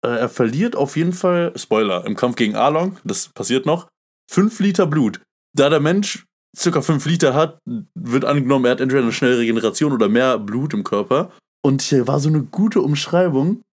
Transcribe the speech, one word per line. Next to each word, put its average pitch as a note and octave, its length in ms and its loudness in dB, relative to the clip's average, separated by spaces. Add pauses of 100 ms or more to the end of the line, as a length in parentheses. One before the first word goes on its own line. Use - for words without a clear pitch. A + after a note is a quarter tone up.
Äh, B2 40 0
er A#2+ 200 -2
verliert C3+ 460 -2
auf C#3 220 -2
jeden E3+ 160 0
Fall, F3 420 -2
Spoiler, G2 500 -2
im G#2+ 120 -4
Kampf B2 180 -2
gegen G#2+ 200 0
Arlong, D#3 500 0
das - 240 -6
passiert B2+ 360 -2
noch, E3+ 220 -2 (420)
fünf G#3+ 300 0
Liter F#3+ 280 2
Blut. D3 340 0 (340)
Da C#3 140 4
der D#3 100 4
Mensch F#3 460 -2 (320)
circa E3+ 240 0
fünf D3 240 0
Liter D3+ 280 2
hat, D#3+ 240 0 (380)
wird B2+ 280 -2
angenommen, C3+ 400 0
er B2 80 4
hat B2+ 80 0
entweder C3 240 0
eine A#2 80 0
schnelle B2 280 2
Regeneration A2+ 520 0
oder A2 160 2
mehr A#2+ 320 2
Blut A2+ 340 -6
im G2+ 120 -4
Körper. A#2 480 -2 (320)
Und C#3 160 2
hier B2+ 260 0
war C#3+ 140 0
so D3 80 0
eine D3+ 140 2
gute G#3+ 360 0
Umschreibung. E3+ 800 0 (140)